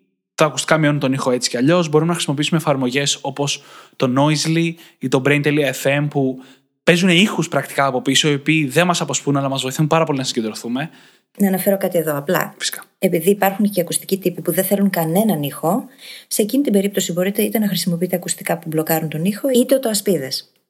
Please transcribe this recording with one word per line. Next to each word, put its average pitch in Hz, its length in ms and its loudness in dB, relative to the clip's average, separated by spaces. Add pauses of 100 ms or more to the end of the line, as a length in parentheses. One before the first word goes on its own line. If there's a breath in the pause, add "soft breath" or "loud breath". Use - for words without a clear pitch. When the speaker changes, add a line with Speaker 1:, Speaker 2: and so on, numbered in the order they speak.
(340)
Speaker 1:
τα 160 100 4
ακουστικά 156 340 0
μειώνουν 147 220 2
τον 135 120 0
ήχο 131 180 -2
έτσι 123 200 -2
κι 123 60 -6
αλλιώς. 156 320 2
Μπορούμε 156 200 2
να 175 60 0
χρησιμοποιήσουμε 151 440 -2
εφαρμογές 139 640 0
όπως 143 420 -6 (340 loud breath)
το 127 220 0
Noisely 160 540 2 (260 loud breath)
ή 131 100 -4
το 135 160 2
Brain 143 200 2 (380)
F - 0 - (180)
M, 151 100 0
που 131 320 -2 (400 loud breath)
παίζουν 175 260 4
ήχους 175 400 4
πρακτικά 139 380 -2
από 127 160 -2
πίσω, 139 280 2
οι 147 40 2
οποίοι 151 320 0
δεν 147 200 2
μας 175 140 0
αποσπούν, 143 360 -2
αλλά 139 120 0
μας 135 140 -4
βοηθούν 131 240 0
πάρα 160 180 4
πολύ 147 140 -2
να 131 60 -2
συγκεντρωθούμε. 120 680 -4 (480 soft breath)
Speaker 2:
Να 202 100 4
αναφέρω 190 280 0
κάτι 185 220 -2
εδώ 156 200 -2
απλά. 156 400 -2
Speaker 1:
Φυσικά. - 260 -8 (140)
Speaker 2:
Επειδή 175 320 0
υπάρχουν 202 400 2
και 180 100 -2
ακουστικοί 170 380 -4
τύποι 190 240 -4
που 175 100 -4
δεν 185 120 0
θέλουν 196 260 2
κανέναν 170 520 0
ήχο, 165 420 -2 (440 loud breath)
σε - 140 -2
εκείνη 262 200 0
την 254 100 0
περίπτωση 196 400 0
μπορείτε 190 300 -2
είτε 208 160 0
να 214 80 2
χρησιμοποιείτε 175 500 -2
ακουστικά 170 420 -4
που 170 100 -12
μπλοκάρουν 156 400 -2
τον 156 160 -4
ήχο, 208 260 -2
είτε 254 240 4
οτοασπίδες. 208 760 -2 (180)